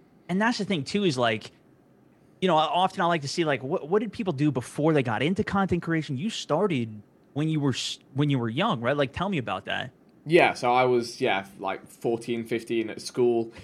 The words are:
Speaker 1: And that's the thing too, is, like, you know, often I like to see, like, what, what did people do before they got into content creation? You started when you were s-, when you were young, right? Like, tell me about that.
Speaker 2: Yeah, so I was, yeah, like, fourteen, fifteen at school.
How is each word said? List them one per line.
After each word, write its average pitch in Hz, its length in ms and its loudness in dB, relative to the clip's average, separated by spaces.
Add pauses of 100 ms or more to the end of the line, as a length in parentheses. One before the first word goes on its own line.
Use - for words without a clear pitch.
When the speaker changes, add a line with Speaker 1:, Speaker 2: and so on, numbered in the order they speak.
(300)
Speaker 1:
And 185 120 0
that's 233 160 0
the 202 80 -4
thing 151 180 -2
too, 202 200 -2
is, 156 120 2
like, 113 360 0 (920)
you 185 60 2
know, 165 80 4
often 165 460 2
I 175 40 2
like 170 160 2
to 139 60 -6
see, 170 180 -2
like, 135 160 0
what, 143 260 -4
what 196 120 2
did 220 120 -6
people 190 220 -4
do 147 180 2
before 143 420 0
they 139 100 4
got 113 180 0
into 185 220 0
content 190 400 0
creation? 156 340 -2
You 208 140 -4
started 131 720 -2 (300)
when 156 160 -2
you 156 100 0
were 139 140 2
s-, - 260 -6 (160)
when 143 160 2
you 135 80 2
were 117 100 -2
young, 151 320 0
right? 131 160 2
Like, 139 160 0
tell 180 160 -2
me 185 80 -2
about 104 280 -4
that. 95 260 -4 (340)
Speaker 2:
Yeah, 147 300 6
so 123 180 2
I 127 120 6
was, 120 360 0
yeah, 98 240 0 (140)
like, 95 280 -6
fourteen, 117 580 -4
fifteen 113 440 -4
at - 100 -10
school. 117 540 0 (100)